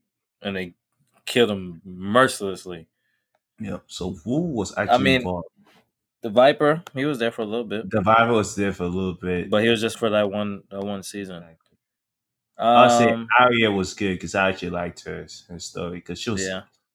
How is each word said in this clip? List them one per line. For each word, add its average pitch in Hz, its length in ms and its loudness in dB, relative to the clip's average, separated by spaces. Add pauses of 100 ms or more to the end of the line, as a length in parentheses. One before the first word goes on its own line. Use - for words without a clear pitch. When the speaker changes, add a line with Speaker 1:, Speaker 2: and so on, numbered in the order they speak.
(420)
Speaker 1:
and 98 140 -8
they 92 180 -8 (520)
killed 117 260 2
him 92 340 -8
mercilessly. 95 1000 -2 (720)
Speaker 2:
Yeah, 107 280 -8
so 92 260 -8 (100)
who 139 180 -2 (120)
was 104 220 -4
Speaker 1:
I 101 80 -2
Speaker 2:
actually 123 200 2
Speaker 1:
mean, 135 180 4
Speaker 2:
involved? 90 260 -6 (720)
Speaker 1:
the 117 80 -6
Viper, 147 520 4 (140)
he 135 100 -4
was 147 140 -4
there 117 120 -2
for - 120 -10
a - 20 -4
little 110 200 -6
bit. 101 260 -8
Speaker 2:
The 110 100 0
Viper 113 320 4
was 104 220 0
there 101 180 -2
for 90 100 -6
a 87 40 -2
little 92 260 -4
bit. 90 380 -4
Speaker 1:
But 104 120 2
he 117 60 4
was 113 120 2
just 110 180 -4
for 113 100 0
that 104 220 0
one, 101 400 -6
that 98 120 -10
one 101 200 -8
season. 95 340 -12
Speaker 2:
Exactly. 82 200 -20 (1000)
I'll 117 320 8
say 117 220 6
Speaker 1:
Um, 117 160 -4 (120)
Speaker 2:
Arya 117 320 4
was 95 220 -2
good 95 280 -4
'cause 85 140 -8
I 95 140 2
actually 90 200 -6
liked 87 360 -8
her, 85 220 -10 (220)
her 87 100 -14
story 87 420 -10
'cause 87 180 -10
she - 100 -6
was, 95 160 -2
Speaker 1:
Yeah. 95 180 -8 (320)